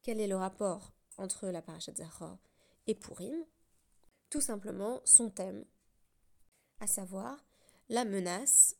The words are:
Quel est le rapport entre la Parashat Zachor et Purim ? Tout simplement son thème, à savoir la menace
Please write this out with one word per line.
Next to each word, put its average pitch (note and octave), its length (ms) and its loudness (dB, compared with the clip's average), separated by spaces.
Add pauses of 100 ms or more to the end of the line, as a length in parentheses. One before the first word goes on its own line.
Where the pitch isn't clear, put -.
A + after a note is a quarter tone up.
Quel A3 180 -2
est G#3 60 2
le F#3+ 100 0
rapport F#3+ 560 -4 (240)
entre F#3+ 320 -8
la E3+ 120 -6
Parashat D#3+ 340 -14
Zachor E3 420 -14 (500)
et A3 80 0
Purim ? A3 400 -12 (960)
Tout D4 100 -2
simplement G#3 640 -6
son A3+ 260 10
thème, G3 340 -10 (1120)
à G#3+ 60 -8
savoir G3+ 580 -4 (460)
la A#3 160 0
menace G3 760 4